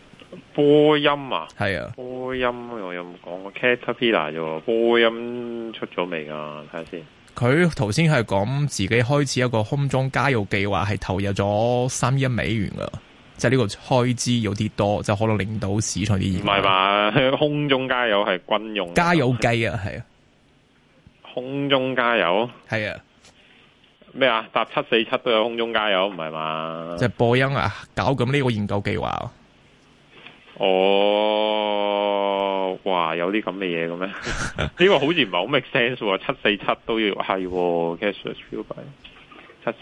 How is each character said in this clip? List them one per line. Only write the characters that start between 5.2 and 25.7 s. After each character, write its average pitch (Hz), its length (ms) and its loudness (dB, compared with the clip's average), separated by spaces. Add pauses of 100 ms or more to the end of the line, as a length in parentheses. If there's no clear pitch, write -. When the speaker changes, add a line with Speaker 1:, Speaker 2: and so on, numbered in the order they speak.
Speaker 1:
出 110 140 -10
咗 - 240 -4
未 78 180 -8
啊？ 76 420 -10
睇 - 20 -20
吓 82 180 -10
先。 85 120 -12 (320)
Speaker 2:
佢 151 400 2
頭 107 160 -2
先 156 220 2
係 127 120 2
講 127 420 0
自 101 200 -2
己 - 20 -4
開 123 440 2
始 123 80 0
一 127 80 2
個 117 140 0
空 139 260 -2
中 131 220 0
加 127 200 2
油 113 140 2
計 101 240 -2
劃， 90 160 0
係 117 140 -2
投 92 200 -4
入 98 120 -2
咗 107 580 0
三 127 300 0
億 131 100 0
美 98 240 -2
元 110 260 -2
㗎。 50 80 -6 (520)
即 - 100 0
係 117 40 4
呢 135 40 4
個 127 80 4
開 123 500 0
支 120 260 0
有 104 140 0
啲 107 220 -2
多， 104 260 0
就 107 140 2
可 110 100 0
能 107 120 2
令 101 200 -4
到 101 220 -2
市 90 240 -4
場 104 140 2
啲 95 180 0
熱。 101 80 -4
Speaker 1:
唔 - 20 0
係 101 160 4
吧？ 98 480 4 (140)
<laughs> 135 140 4
空 147 320 0
中 131 180 2
加 123 180 0
油 101 200 2
係 92 200 0
軍 107 280 -2
用。 90 180 -4
Speaker 2:
加 175 220 2
油 131 260 2
機 117 260 0
啊， 98 160 -4
係 76 160 -8
啊。 - 60 -14 (1300)
Speaker 1:
空 139 360 -4
中 131 240 2
加 120 220 2
油？ 98 320 2 (200)
Speaker 2:
係 107 220 -2
啊。 - 80 -10 (1120)
Speaker 1:
咩 131 160 2
啊？ 110 220 2
搭 113 140 0
七 - 80 -12 (180)
四 113 140 4
七 - 60 -6 (120)
都 127 80 0
有 110 140 4
空 117 120 -2
中 117 160 -2